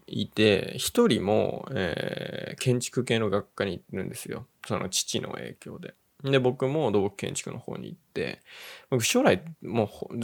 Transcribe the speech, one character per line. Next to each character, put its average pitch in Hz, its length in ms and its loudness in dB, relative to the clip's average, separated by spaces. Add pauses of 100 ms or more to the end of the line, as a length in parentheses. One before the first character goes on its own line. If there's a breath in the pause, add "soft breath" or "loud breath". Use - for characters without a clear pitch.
い 107 200 -4
て、 101 500 4
一 240 300 4
人 101 160 4
も、 104 500 0
え - 840 -4
ー、 - 40 -16
建 123 200 4
築 - 240 -2
系 113 160 2
の 107 100 2
学 101 240 -2
科 101 120 0
に 95 80 0
行 - 80 -8
っ - 20 -20
て - 140 -10
る 95 60 -4
ん - 60 -6
で - 60 -10
す - 100 -12
よ。 - 200 -8 (220)
そ 107 100 -2
の 95 120 -4
父 - 300 -2
の - 140 -6
影 60 260 -8
響 - 200 -14
で。 - 140 -14 (300)
で、 135 140 4
僕 127 300 2
も 139 240 0
土 101 100 4
木 101 140 0
建 - 180 -6
築 - 180 -8
の - 80 -8
方 - 180 -10
に 58 100 -10
行 - 80 -12
っ - 20 -20 (160)
て、 - 280 -4 (480 loud breath)
僕 120 140 2
将 247 200 4
来、 98 180 6 (200)
も 110 240 0
う - 20 -4
ほ-、 - 0 - (360)